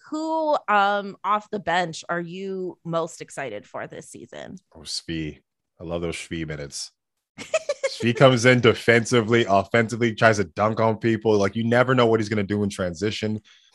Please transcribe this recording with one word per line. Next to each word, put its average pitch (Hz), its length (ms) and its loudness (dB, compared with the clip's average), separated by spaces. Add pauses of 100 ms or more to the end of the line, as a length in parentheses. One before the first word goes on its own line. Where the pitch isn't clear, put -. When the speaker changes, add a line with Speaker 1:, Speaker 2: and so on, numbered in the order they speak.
Speaker 1:
who, 311 480 -2 (100)
um, 202 560 0
off 208 280 -2
the 208 80 -6
bench 170 500 -2
are 170 120 -4
you 185 640 -8
most 165 380 -4
excited 127 460 -12
for 107 180 -10
this - 240 -18
season? - 460 -16 (180)
Speaker 2:
Oh, 82 60 -20
Svi. 78 640 -8 (380)
I 92 40 -14
love 85 180 -6
those 82 140 -6
Svi 82 320 -10
minutes. 73 440 -12 (460)
Speaker 1:
<laughs> - 20 -
Speaker 2:
Svi - 760 -4
comes 131 300 6
in 127 160 6
defensively, 117 840 2
offensively, 110 680 0
tries 113 220 6
to 101 80 0
dunk 104 340 -2
on 110 180 2
people. 110 400 2
Like, 98 180 0
you 113 100 -2
never 120 280 4
know 123 140 6
what 113 120 4
he's 104 100 -2
gonna 107 140 0
do 101 200 0
in 101 60 0
transition. 104 720 -4 (340)